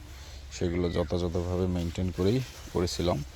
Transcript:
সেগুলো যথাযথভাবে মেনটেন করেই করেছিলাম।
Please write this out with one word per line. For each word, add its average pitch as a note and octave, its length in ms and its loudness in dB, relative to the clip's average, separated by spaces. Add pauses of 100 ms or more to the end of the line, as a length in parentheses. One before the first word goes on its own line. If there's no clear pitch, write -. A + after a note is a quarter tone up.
(540)
সেগুলো F2 360 0
যথাযথভাবে F2+ 800 2
মেনটেন F2+ 440 0
করেই G#2 300 4 (320)
করেছিলাম। F2 500 2 (120)